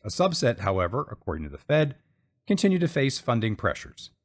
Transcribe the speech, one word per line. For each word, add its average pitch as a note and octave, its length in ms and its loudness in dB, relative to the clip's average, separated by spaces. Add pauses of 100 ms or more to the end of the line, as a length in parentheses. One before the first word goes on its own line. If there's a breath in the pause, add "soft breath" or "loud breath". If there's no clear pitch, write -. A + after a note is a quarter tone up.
A G#2 60 -6
subset, D#3+ 500 0
however, F#2+ 520 0
according D#2 320 -8
to D2 60 -8
the C#2 80 -14
Fed, D3 380 0 (520)
continued F#3+ 340 4
to E3+ 60 2
face C#3 320 0
funding A2+ 360 0
pressures. - 560 -6 (120)